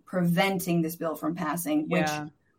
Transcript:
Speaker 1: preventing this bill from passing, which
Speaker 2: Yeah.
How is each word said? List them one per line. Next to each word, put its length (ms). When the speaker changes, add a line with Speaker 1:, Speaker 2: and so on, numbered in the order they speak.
Speaker 1:
preventing 760
this 140
bill 200
from 200
passing, 540
which 180
Speaker 2:
Yeah. 200